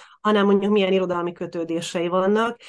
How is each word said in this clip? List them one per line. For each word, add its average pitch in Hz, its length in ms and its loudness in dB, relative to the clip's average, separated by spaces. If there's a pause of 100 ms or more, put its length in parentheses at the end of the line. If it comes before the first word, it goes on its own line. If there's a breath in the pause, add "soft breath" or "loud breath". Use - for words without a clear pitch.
(200 loud breath)
hanem 208 260 2
mondjuk 202 260 2
milyen 190 200 2
irodalmi 175 400 0
kötődései 170 760 -6
vannak. 208 600 0